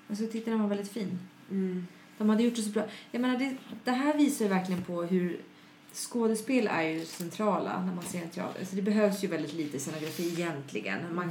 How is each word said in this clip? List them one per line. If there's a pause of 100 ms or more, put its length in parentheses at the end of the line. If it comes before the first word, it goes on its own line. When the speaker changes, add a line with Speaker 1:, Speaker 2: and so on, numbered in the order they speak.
Speaker 1:
Och
så
tyckte
den
var
väldigt
fin. (320)
Speaker 2:
Mm. (300)
Speaker 1:
De
hade
gjort
det
så
bra. (280)
Jag
menar,
det, (280)
det
här
visar
ju
verkligen
på
hur (520)
skådespel
är
ju
centrala
när
man
ser
en
teater.
Alltså,
det
behövs
ju
väldigt
lite
scenografi
egentligen.
Man